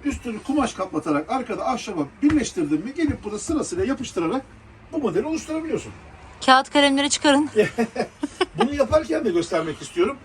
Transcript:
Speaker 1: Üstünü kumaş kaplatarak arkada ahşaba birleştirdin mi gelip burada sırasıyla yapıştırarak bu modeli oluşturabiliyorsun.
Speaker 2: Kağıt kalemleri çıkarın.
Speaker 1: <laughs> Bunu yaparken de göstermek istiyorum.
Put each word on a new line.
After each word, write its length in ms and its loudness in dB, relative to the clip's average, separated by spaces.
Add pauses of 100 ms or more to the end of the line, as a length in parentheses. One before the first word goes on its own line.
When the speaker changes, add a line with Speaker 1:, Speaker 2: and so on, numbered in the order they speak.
Speaker 1:
Üstünü 380 -4
kumaş 320 0
kaplatarak 560 -2
arkada 360 -2
ahşaba 340 -4 (220)
birleştirdin 640 2
mi 120 -6
gelip 280 -2
burada 140 -6
sırasıyla 460 -2
yapıştırarak 580 -2 (500)
bu 60 -4
modeli 280 0
oluşturabiliyorsun. 680 -4 (540)
Speaker 2:
Kağıt 240 6
kalemleri 400 4
çıkarın. 400 4 (520)
Speaker 1:
<laughs> 560 -6
Bunu 160 0
yaparken 500 2
de 60 2
göstermek 520 -2
istiyorum. 420 0